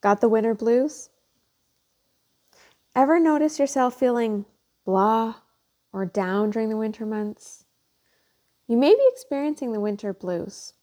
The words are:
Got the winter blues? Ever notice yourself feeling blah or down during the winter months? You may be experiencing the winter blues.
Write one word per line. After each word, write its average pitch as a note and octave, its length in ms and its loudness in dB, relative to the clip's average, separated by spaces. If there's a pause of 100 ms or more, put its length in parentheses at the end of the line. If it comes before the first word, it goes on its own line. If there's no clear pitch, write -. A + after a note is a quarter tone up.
Got G3+ 140 2
the A#3 80 4
winter A3 240 0
blues? A#3+ 560 -2 (1900)
Ever C#4+ 240 4
notice D4+ 380 2
yourself C4 360 0
feeling A#3 520 0 (400)
blah A3 480 0 (580)
or F#3+ 140 -6
down G3 420 -2
during A3 220 -4
the A3 80 -4
winter A3 260 -6
months? G#3+ 600 -10 (1000)
You A#3 120 2
may D4 160 6
be C5+ 180 4
experiencing C#4+ 640 -6
the G#3+ 60 -4
winter G3+ 340 -4
blues. F#3 580 -10 (100)